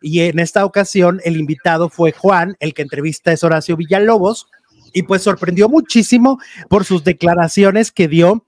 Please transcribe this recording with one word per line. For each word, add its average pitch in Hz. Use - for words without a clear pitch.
y 165
en 165
esta 196
ocasión 185
el 170
invitado 160
fue 160
Juan, 185
el 151
que 156
entrevista 143
es 160
Horacio 165
Villalobos, 196
y 180
pues 190
sorprendió 185
muchísimo 254
por 196
sus 180
declaraciones 175
que 170
dio 170